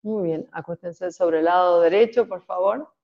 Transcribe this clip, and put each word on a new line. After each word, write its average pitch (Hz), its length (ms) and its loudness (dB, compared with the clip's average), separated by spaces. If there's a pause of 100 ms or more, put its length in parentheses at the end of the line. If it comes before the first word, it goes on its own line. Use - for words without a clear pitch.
Muy 214 220 -6
bien, 160 280 -6
acuéstense 170 600 -10
sobre 165 280 0
el 160 40 0
lado 175 380 4
derecho, 214 440 2
por 180 160 -12
favor. 202 600 -4